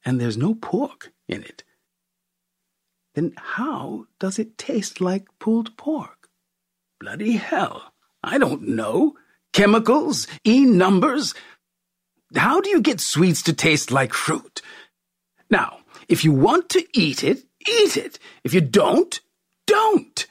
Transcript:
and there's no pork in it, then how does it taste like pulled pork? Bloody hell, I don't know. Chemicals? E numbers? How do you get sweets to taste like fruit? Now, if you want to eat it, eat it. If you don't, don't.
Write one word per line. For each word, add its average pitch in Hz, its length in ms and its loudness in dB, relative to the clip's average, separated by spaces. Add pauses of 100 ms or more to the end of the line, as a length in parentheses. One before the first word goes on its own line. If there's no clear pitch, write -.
and 127 160 -2
there's 117 160 -4
no 170 180 -2
pork - 580 -8 (160)
in - 140 -8
it, - 220 -20 (1500)
then 156 220 -4
how 220 680 -10 (120)
does 190 200 -6
it 220 200 -8
taste - 420 -6
like 190 260 -4 (120)
pulled 226 380 -4
pork? - 520 -8 (720)
Bloody 214 340 -6
hell, - 600 -4 (300)
I 262 160 -2
don't - 300 -2
know. 113 460 0 (380)
Chemicals? 220 760 2 (200)
E 254 180 6
numbers? 196 680 2 (1000)
How 269 260 2
do 381 100 -4
you 359 100 4
get 220 200 0
sweets 165 420 0
to 165 100 0
taste 151 380 0
like 135 240 0
fruit? - 480 -6 (880)
Now, - 300 -2 (280)
if 165 160 0
you 156 80 6
want 226 380 2
to 359 140 0 (100)
eat 160 280 0
it, 190 220 -2 (240)
eat 427 280 2
it. - 220 -8 (260)
If 135 100 -4
you 180 80 6
don't, 196 580 2 (460)
don't. 427 640 0